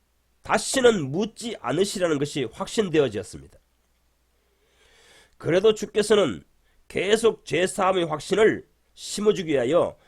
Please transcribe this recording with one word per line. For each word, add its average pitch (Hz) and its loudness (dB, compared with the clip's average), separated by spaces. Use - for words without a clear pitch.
다시는 214 0
묻지 214 -6
않으시라는 165 0
것이 143 -4
확신되어지었습니다. 127 -4
그래도 190 2
주께서는 208 0
계속 214 0
죄사함의 185 0
확신을 156 0
심어주기 185 -2
위하여 131 0